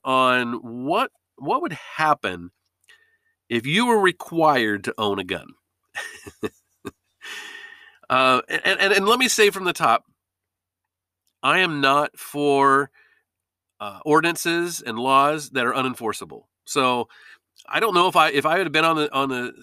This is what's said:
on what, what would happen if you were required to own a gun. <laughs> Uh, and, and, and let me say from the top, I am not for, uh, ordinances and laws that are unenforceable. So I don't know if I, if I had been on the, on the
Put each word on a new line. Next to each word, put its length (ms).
on 480
what, 580
what 260
would 120
happen 760
if 200
you 180
were 140
required 840
to 120
own 220
a 40
gun. 300
<laughs> 80
Uh, 400
and, 320
and, 140
and 140
let 100
me 100
say 220
from 140
the 100
top, 320
I 160
am 240
not 380
for, 720
uh, 260
ordinances 720
and 200
laws 500
that 160
are 80
unenforceable. 680
So 440
I 120
don't 160
know 120
if 80
I, 140
if 160
I 140
had 120
been 140
on 100
the, 160
on 180
the 340